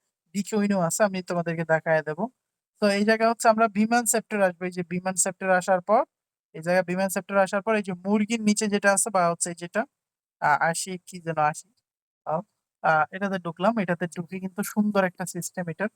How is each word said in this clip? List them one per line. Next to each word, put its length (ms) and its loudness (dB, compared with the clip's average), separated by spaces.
ডিকুইনো 460 0
আছে। 240 -2
আমি 180 -2
তোমাদেরকে 420 -4
দেখায় 380 2
দেব। 160 -6
তো 60 0
এই 160 2
জায়গায় 260 4
হচ্ছে 180 2
আমরা 200 4
বিমান 380 2
সেক্টর 360 0
আসবো। 220 0
এই 60 -4
যে 120 -6
বিমান 320 -4
সেক্টর 360 -2
আসার 300 2
পর, 220 2
এই 80 -12
জায়গায় 220 2
বিমান 240 -2
সেক্টর 280 -4
আসার 260 2
পর 120 -2
এই 80 0
যে 100 -8
মুরগির 500 -2
নিচে 260 2
যেটা 240 2
আছে 180 0
বা 200 2
হচ্ছে 240 -4
যেটা, 260 -4
আ, 100 2
আশি 380 -2
কি 220 -16
যেন 180 -4
আশি, 300 0
আ, 80 -2
আ, 260 2
এটাতে 280 -4
ঢুকলাম। 400 -2
এটাতে 280 -2
ঢুকে 340 -12
কিন্তু 220 -8
সুন্দর 420 0
একটা 220 -4
সিস্টেম 420 -8
এটার। 280 -6